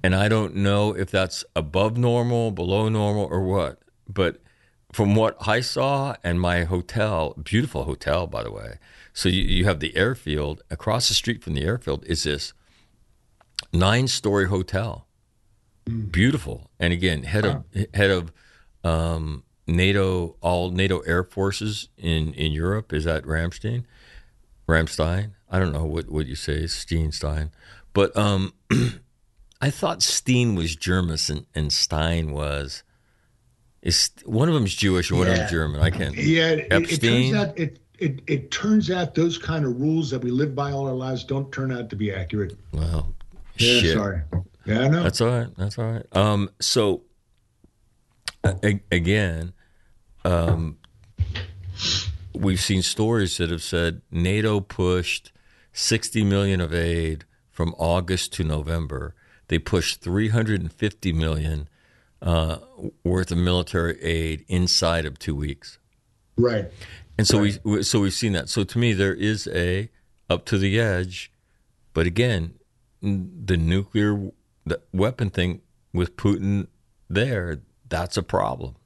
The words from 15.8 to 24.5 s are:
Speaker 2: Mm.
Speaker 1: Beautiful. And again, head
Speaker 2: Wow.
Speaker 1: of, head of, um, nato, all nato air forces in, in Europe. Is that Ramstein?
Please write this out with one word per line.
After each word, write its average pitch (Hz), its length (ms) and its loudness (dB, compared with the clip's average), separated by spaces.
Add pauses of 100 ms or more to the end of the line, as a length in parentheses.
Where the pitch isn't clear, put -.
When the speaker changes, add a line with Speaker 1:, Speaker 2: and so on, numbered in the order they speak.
Speaker 2:
Mm. 110 240 -6
Speaker 1:
Beautiful. 92 680 0
And 85 140 0
again, 87 300 0
head 101 240 0
Speaker 2:
Wow. 80 180 -2 (100)
Speaker 1:
of, 92 200 -2
head 98 160 4
of, 87 220 -2 (520)
um, 82 600 -2 (220)
nato, 92 720 2
all 90 300 0
nato 92 300 2
air 85 240 0
forces 101 720 -4
in, 80 380 -2
in 76 180 -2
Europe. 90 400 -2
Is 78 120 -2
that 78 200 -2
Ramstein? 87 600 -4 (840)